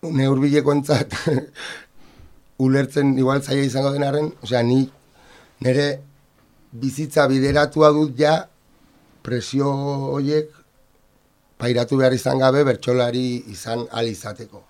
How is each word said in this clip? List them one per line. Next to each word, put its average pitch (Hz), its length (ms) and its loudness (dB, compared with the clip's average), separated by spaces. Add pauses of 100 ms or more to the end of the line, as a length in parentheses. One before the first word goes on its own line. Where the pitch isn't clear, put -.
ne 143 240 0
hurbilekoentzat 143 840 2 (720)
<laughs> - 800 -10
ulertzen 139 520 2
igual 135 260 2
zaila 139 240 -2
izango 135 260 -2
den 143 140 -2
arren, 151 240 -2 (100)
osea, 120 220 0
ni 127 240 2 (760)
nere 127 240 2 (840)
bizitza 139 560 0
bideratua 147 680 4
dut 147 240 0
ja 151 220 2 (840)
presio 135 480 -2 (460)
horiek 151 340 0 (1120)
pairatu 123 360 0
behar 131 200 4
izan 131 240 0
gabe 131 240 4
bertsolari 123 760 -2 (100)
izan 117 380 -8
ahal 117 180 -4
izateko. 104 600 -14